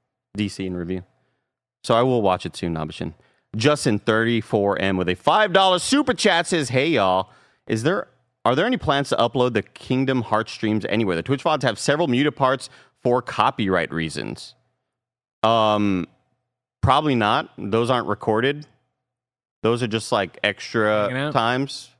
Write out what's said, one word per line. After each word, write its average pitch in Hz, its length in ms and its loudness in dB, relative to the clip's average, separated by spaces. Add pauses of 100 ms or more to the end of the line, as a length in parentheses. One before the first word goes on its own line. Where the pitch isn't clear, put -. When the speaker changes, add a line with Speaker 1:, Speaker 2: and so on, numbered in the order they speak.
(360)
Speaker 1:
D 101 140 -2
C 95 160 -8
in 92 100 -6
review. 90 280 -6 (840)
So 117 100 2
I 113 60 4
will 123 200 2
watch 92 240 0
it 85 120 -10
soon, 85 180 -4
Nabishin. 80 380 -8 (420)
Justin, 127 440 2
thirty-four 110 840 0
M, 95 160 0
with 90 100 -2
a 90 80 0
five 185 380 2
dollar 185 260 4
super 262 340 0
chat 170 340 0
says, 156 200 -2
"Hey, 131 220 0
y'all. 95 400 2 (360)
Is 113 180 -2
there, 175 260 -2 (340)
are 123 120 2
there 170 100 2
any 254 120 0
plans 139 320 -2
to - 60 -2
upload 123 380 2
the 107 80 0
Kingdom 131 600 -2
Hearts 110 280 -2
streams 107 380 -2
anywhere? 101 260 0
The 82 80 -2
Twitch 135 220 -4
vods 156 180 0
have 117 160 -2
several 151 280 0
muted 139 280 0
parts 135 340 0 (320)
for 123 200 2
copyright 98 720 0
reasons." 71 600 -8 (920)
Um, 107 640 2 (720)
probably 139 340 2
not. 113 420 0
Those 113 320 -2
aren't 120 180 0
recorded. 117 580 -2 (1000)
Those 117 180 0
are 123 60 0
just, 107 240 -4
like, 98 320 0
extra 107 600 0
Speaker 2:
Hanging 120 140 -2
out. 143 160 -4
Speaker 1:
times. 127 560 -2 (100)